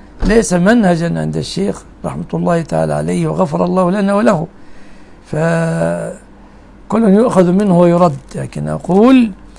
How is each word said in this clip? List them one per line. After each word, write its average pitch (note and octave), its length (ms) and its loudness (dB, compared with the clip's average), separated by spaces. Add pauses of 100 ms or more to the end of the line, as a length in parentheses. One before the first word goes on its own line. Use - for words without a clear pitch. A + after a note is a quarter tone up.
(240)
ليس G#3+ 280 2
منهجا F3 680 2
عند D#3 160 -4
الشيخ E3+ 460 -6 (220)
رحمة D#2 200 -8 (100)
الله F2 280 -2
تعالى D#2+ 320 -2
عليه D#3+ 320 -2
وغفر D#3+ 380 -2
الله F3+ 260 0
لنا G3 240 0
وله، G3+ 320 0 (800)
فكل - 1800 -4
يؤخذ G3 500 4
منه F#3+ 260 2
ويرد. E3+ 380 4 (180)
لكن D3 340 -8
أقول G#3 600 4 (280)